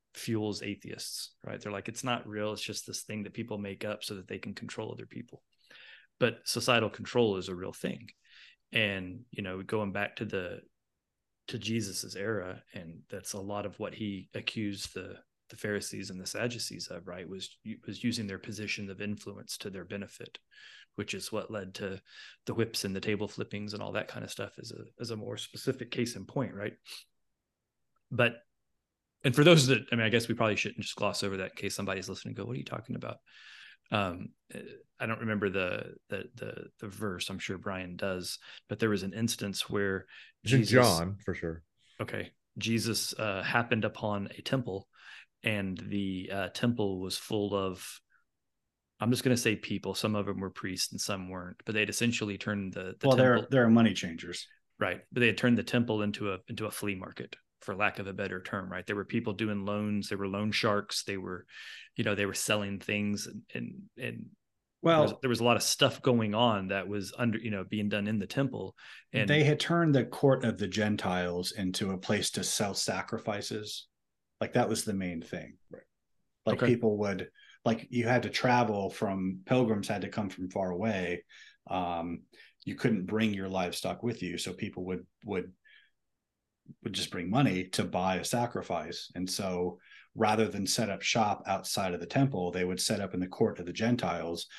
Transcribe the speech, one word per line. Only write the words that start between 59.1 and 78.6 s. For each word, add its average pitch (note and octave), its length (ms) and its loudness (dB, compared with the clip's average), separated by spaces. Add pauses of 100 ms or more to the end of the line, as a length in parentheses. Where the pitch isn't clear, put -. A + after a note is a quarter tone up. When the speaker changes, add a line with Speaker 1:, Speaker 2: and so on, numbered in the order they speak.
Speaker 1:
doing G2+ 320 -2
loans. G#2 420 -2
There G2+ 100 -4
were G2 120 -2
loan G2+ 240 0
sharks. G#2 500 2
They G2 140 -4
were, F#2 280 -8 (520)
you A2+ 80 0
know, G#2 100 4
they G2+ 100 2
were G2 80 0
selling G2+ 460 0
things, G#2 480 -2
and, A3+ 140 -12 (120)
and, - 280 -8 (160)
and A#2 280 -8 (560)
Speaker 3:
Well, E3 140 6
Speaker 1:
there D3+ 80 10
was, A#2+ 100 4 (100)
there C3 60 2
was A2 120 4
a - 20 4
lot A#2+ 140 8
of - 60 -2
stuff - 380 2
going A#2 320 4
on G#2+ 360 4
that G2 180 0
was G2+ 300 -4
under, A#2 200 2
you A2 140 -4
know, F#2+ 140 -2
being G#2 240 -2
done G#2 180 0
in A2 100 0
the G2 80 -2
temple. G#2+ 500 -2 (360)
And A2 180 2
Speaker 3:
they D3+ 140 8
had D3 160 6
turned E3+ 340 6
the A#2+ 120 6
court C3 400 6
of G#2+ 120 2
the G2 120 -2
Gentiles F2+ 800 0
into F#2+ 400 -2
a F#2 60 -2
place G2+ 340 0
to F#2+ 140 -2
sell G2+ 280 0
sacrifices. G#2+ 1160 -4 (520)
Like, G#2+ 140 -2
that A#2 160 6
was A2+ 160 0
the G#2+ 80 -2
main F2+ 280 -2
thing. - 360 -10 (120)
Speaker 2:
Right. - 140 -16 (640)
Speaker 3:
Like, A2 180 2
Speaker 1:
Okay. A#2+ 100 8
Speaker 3:
people A2 260 4
would, G2 280 0 (380)
like, A2+ 240 2
you A#2+ 180 2
had B2 160 4
to - 60 -4
travel A2 600 4